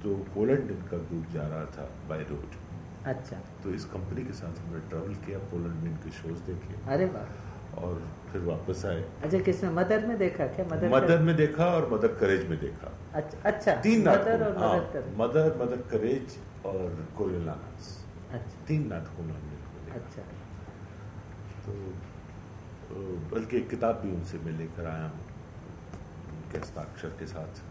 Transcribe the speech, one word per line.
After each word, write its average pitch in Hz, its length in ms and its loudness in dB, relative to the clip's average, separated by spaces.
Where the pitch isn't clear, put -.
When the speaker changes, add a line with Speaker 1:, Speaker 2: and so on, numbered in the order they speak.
Speaker 1:
तो 101 120 0
पोलैंड 104 560 2
इनका 87 260 -6
ग्रुप 80 360 -4
जा 76 140 -2
रहा 78 180 -4
था 71 260 -8
by 78 200 -4
road। 71 260 -8
Speaker 2:
अच्छा। 123 320 -4
Speaker 1:
तो - 340 -8
इस 98 140 -4
कंपनी - 400 -6
के - 80 -6
साथ 82 260 -8
हमने 82 300 -6
ट्रैवल 90 260 -4
किया 95 240 -6
पोलैंड 85 360 -4
में, 80 160 -2
इनके 78 200 -6
शोज 82 280 -6
देखे। - 520 -6
Speaker 2:
अरे 160 140 6
वाह। - 460 -2
Speaker 1:
और 87 320 -4
फिर 95 100 -2
वापस 85 420 0
आए। 90 180 0
Speaker 2:
अच्छा, 160 160 4
किसमें? 180 320 2
मदर 190 360 4
में 233 120 2
देखा 175 280 2
क्या? 185 180 0
मदर 107 240 2
Speaker 1:
मदर 165 300 10
Speaker 2:
का 156 60 8
Speaker 1:
में 165 120 8
देखा 151 300 6
और 165 260 4
मदर 107 160 8
करेज 95 400 4
में 78 120 0
देखा। - 380 -6
Speaker 2:
अच्छा, - 300 -2
अच्छा, 208 300 4
Speaker 1:
तीन 220 260 8
Speaker 2:
मदर 135 160 10
Speaker 1:
नाटकों 220 160 6
Speaker 2:
और 220 200 4
Speaker 1:
में, 185 60 -2
हाँ, 139 180 6
Speaker 2:
मदर - 160 2
करेज। 95 240 -4
Speaker 1:
मदर, 135 460 6
मदर 123 140 2
करेज 123 600 0
और 87 500 -2
कोरियोलानास। 85 880 -4
Speaker 2:
अच्छा। - 340 -8
Speaker 1:
तीन 151 220 2
नाटकों 85 380 -6
में 80 100 -4
हमने 73 220 -8
उनको - 280 -12
देखा। - 120 -8
Speaker 2:
अच्छा। - 260 -10
Speaker 1:
तो, 104 60 -4
अ, - 1200 -10
बल्कि 113 260 0
एक - 140 2
किताब 113 300 2
भी 101 120 -2
उनसे 87 260 -4
मैं 80 140 -4
लेकर 82 340 -4
आया 80 220 -4
हूँ - 160 -10
उनके 80 300 -8
हस्ताक्षर - 500 -8
के 80 180 -8
साथ। 78 440 -8